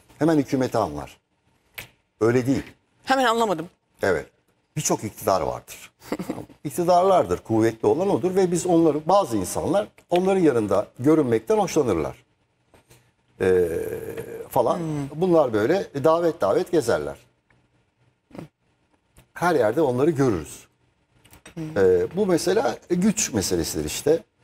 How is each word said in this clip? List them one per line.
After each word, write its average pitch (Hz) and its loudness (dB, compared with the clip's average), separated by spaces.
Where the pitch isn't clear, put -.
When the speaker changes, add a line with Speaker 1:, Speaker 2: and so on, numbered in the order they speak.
Speaker 1:
hemen 160 2
hükümeti 127 -2
anlar. 73 -6
Öyle 120 2
değil. 131 0
Speaker 2:
Hemen 269 2
anlamadım. 220 0
Speaker 1:
Evet. 85 -2
Birçok 156 -4
iktidar 101 -2
vardır. 60 -10
<laughs> - -10
İktidarlardır, 175 2
kuvvetli 113 0
olan 165 2
odur 175 -2
ve 190 2
biz 170 -2
onları, 160 2
bazı 180 2
insanlar 113 -2
onların 190 2
yanında 107 2
görünmekten 139 2
hoşlanırlar. 113 -2
Ee, 92 2
falan. 139 0
Speaker 2:
Hmm. 151 -8
Speaker 1:
Bunlar 160 2
böyle 127 0
davet 160 2
davet 123 0
gezerler. 87 -2
Her 170 0
yerde 123 2
onları 135 2
görürüz. 127 -2
Speaker 2:
Hmm. 156 -8
Speaker 1:
Ee, 92 4
bu 208 0
mesela 185 0
güç 180 0
meselesidir 85 -2
işte. 143 -2